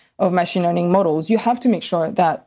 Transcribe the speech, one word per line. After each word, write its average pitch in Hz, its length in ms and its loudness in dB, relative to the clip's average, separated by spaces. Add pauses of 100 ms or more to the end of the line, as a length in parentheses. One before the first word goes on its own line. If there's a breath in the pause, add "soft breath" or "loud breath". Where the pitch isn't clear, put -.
(200 soft breath)
of 185 120 2
machine 180 320 0
learning 175 300 0
models, 160 360 0
you 220 80 4
have 240 240 -2
to 254 60 0
make 185 160 0
sure 165 280 -2
that 165 360 0